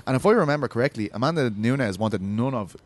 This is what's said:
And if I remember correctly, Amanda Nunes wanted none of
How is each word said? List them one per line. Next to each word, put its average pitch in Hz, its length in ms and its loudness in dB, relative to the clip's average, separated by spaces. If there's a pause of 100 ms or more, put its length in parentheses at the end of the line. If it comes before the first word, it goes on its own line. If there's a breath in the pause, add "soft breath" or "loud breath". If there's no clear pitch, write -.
And 131 80 0
if 131 100 0
I 202 60 6
remember 151 380 2
correctly, 113 440 -2
Amanda 131 380 0
Nunes 107 480 0
wanted 104 240 -2
none 113 320 -2
of 101 320 -6